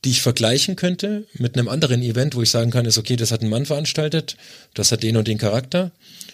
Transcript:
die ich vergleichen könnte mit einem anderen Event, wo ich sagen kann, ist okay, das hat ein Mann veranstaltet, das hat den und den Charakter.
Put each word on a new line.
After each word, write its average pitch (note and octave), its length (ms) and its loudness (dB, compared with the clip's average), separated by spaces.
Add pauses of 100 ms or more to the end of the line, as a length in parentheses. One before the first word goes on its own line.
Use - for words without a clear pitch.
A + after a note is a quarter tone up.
die C3 60 2
ich - 120 0
vergleichen B2 540 2
könnte G3+ 580 -4
mit B2 220 -2
einem C3+ 120 0
anderen B2 340 2
Event, B2 320 0
wo A#2+ 80 0
ich A2 80 2
sagen A#2 200 2
kann, A#2+ 160 2
ist A2 120 2
okay, B2 180 -2
das A2+ 140 0
hat A2+ 120 -2
ein A2 60 0
Mann A#2+ 180 0
veranstaltet, D#3 720 -2 (380)
das - 160 2
hat A2 120 0
den A2+ 140 2
und G#2+ 120 2
den G#2+ 100 0
Charakter. B2+ 540 0 (420)